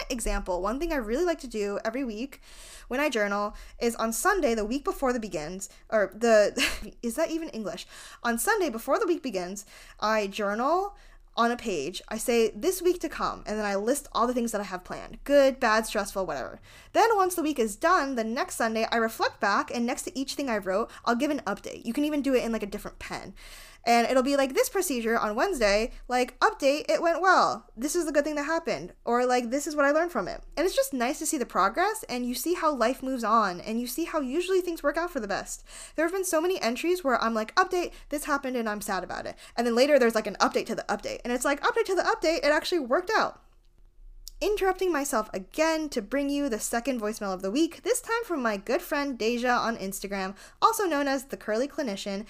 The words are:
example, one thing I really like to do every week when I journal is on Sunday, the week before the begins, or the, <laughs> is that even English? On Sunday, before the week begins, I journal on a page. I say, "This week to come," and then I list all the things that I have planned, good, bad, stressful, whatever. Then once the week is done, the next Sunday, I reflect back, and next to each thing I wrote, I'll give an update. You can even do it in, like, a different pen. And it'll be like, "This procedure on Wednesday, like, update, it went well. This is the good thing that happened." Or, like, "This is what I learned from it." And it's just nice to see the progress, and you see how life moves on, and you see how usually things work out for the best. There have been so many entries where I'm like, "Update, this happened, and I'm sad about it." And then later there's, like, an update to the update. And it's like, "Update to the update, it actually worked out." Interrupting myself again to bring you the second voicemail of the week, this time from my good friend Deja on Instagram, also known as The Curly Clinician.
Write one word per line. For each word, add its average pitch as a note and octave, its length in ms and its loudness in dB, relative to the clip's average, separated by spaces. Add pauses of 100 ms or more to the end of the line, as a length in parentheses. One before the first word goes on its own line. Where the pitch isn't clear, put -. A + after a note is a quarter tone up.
example, G3 520 -2
one G#3+ 180 -2
thing E4+ 140 -2
I C#4+ 40 0
really A#3+ 280 -2
like E4 140 0
to C4+ 80 -14
do G3+ 360 -4
every A#3+ 220 -4
week A#3 360 -8 (460)
when B3+ 140 -2
I D4+ 80 2
journal G#3 460 -2 (220)
is A#3 180 0
on A3+ 180 -2
Sunday, E4 420 2
the G#3+ 80 -2
week C4 220 -4
before C4+ 260 0
the B3 80 0
begins, F3+ 480 -8 (220)
or F#3+ 260 2
the, G#3+ 480 4 (340)
<laughs> - 60 -16
is A#3 120 -4
that D#4+ 140 0
even D#4+ 200 -6
English? G#3 360 -8 (380)
On A#3 140 0
Sunday, F#4+ 320 2
before A#3+ 300 0
the A4 80 0
week E4+ 140 0
begins, F#3+ 440 -6 (340)
I G#3+ 280 2
journal B3 680 0 (400)
on A#3 160 4
a A#3+ 60 -2
page. F3+ 520 -4
I A3 80 -6
say, A#3 380 2
"This F4+ 260 0
week F4 200 2
to D#4+ 80 -4
come," F3+ 360 -4
and G#3 120 -4
then G#3+ 80 -2
I G3+ 100 0
list A3 380 0
all A3+ 140 2
the B3 60 0
things A#3+ 180 0
that G3+ 100 -2
I G3+ 40 -6
have F#3 180 -10
planned, - 400 -12
good, C4+ 360 6
bad, A3 280 4
stressful, G3+ 380 -2
whatever. C3+ 360 -6 (320)
Then G#4 220 6
once F#4 200 2
the E4+ 80 0
week C#4+ 160 0
is A3 160 2
done, D#4+ 400 2
the A3+ 80 0
next B3+ 320 -2
Sunday, A3 360 0
I A#3 60 2
reflect A3+ 440 0
back, A3 320 2
and A#3+ 120 0
next C4 180 -4
to - 140 -8
each C4+ 180 -4
thing C#4 140 -2
I G#3+ 100 0
wrote, G3 320 -2 (140)
I'll A#3+ 100 2
give C#4 160 0
an C#4+ 160 -2
update. - 380 -8
You A#3+ 60 -4
can D4 140 0
even D4+ 160 0
do C4 140 2
it A#3 80 4
in, A3+ 80 -2
like, A3 120 -2
a G3+ 40 -8
different G3+ 320 -10
pen. - 340 -10 (520)
And A#3 220 6
it'll C4 160 4
be C#4 140 2
like, C4+ 160 2
"This A#4 160 2
procedure A#3 480 0
on G#3 180 0
Wednesday, A#3+ 560 2 (160)
like, B3 320 0
update, D4+ 500 2
it D#4 120 4
went E4 200 2
well. A#3 440 4 (100)
This C4 200 -4
is F4 100 2
the D#4 60 -2
good D4 120 4
thing D4+ 120 -2
that D4 80 -2
happened." C#4+ 500 -2 (100)
Or, A#3+ 220 2
like, B3 240 2
"This C#4+ 180 -2
is D4+ 80 -6
what D4 100 4
I C#4 60 4
learned E4 200 2
from G3 160 -2
it." - 140 -10 (140)
And D4+ 100 0
it's F#4 100 0
just C5 180 0
nice B3+ 260 -2
to D#4+ 60 -6
see D#4+ 120 0
the A#3+ 80 0
progress, A#3+ 640 0
and B3 160 -4
you A#3+ 80 -2
see E4 200 -2
how E4+ 180 2
life B3+ 320 0
moves C4 200 -4
on, G#3 380 2
and A3 180 -4
you B3 80 -4
see D#4+ 180 -4
how E4 140 -2
usually F4 420 0
things E4+ 220 -6
work D4 140 0
out E4+ 140 -2
for C#4 80 -4
the G#3+ 80 -8
best. - 360 -6 (320)
There D#4 100 2
have E4+ 80 0
been F#4+ 120 -2
so D#4+ 140 2
many F4+ 220 0
entries E4 420 0
where B3+ 180 2
I'm A3+ 120 0
like, A3 220 -4
"Update, F4+ 360 2 (180)
this D4 160 -4
happened, C#4 300 -2
and A3+ 140 -2
I'm G#3 120 -6
sad F#3+ 220 -4
about - 220 -8
it." - 100 -10 (220)
And A#3 100 2
then A#3 80 2
later C#4 240 8
there's, A3+ 160 6
like, G#3+ 120 0
an G3 120 -6
update B3 280 4
to A3 80 -2
the E3 140 -4
update. G#3+ 340 -4
And A#3+ 100 -2
it's B3+ 120 -2
like, C#4+ 160 2
"Update A#4 240 2
to F#4+ 100 0
the F4 80 2
update, E4+ 340 2
it D4 140 4
actually D#4+ 280 2
worked D4+ 320 0
out." E4 300 0 (1000)
Interrupting F#4 480 2
myself C#4 420 -2
again D#4 540 0
to C4 140 -4
bring C#4 280 -2
you C#4+ 200 0
the G#3+ 100 -4
second A#3+ 400 -2
voicemail G#3 340 -4
of F#3 80 -6
the G3 80 -2
week, D4+ 340 0
this A4+ 180 0
time A4+ 240 -2
from D#4+ 160 -4
my A3 160 -2
good A#3+ 240 -2
friend C#4+ 360 -4
Deja A#3 300 0
on A#3 300 0
Instagram, G3 580 -6 (260)
also G#4+ 220 2
known D4 240 0
as C#4 160 0
The - 140 -12
Curly A3 280 -2
Clinician. G#3 640 -6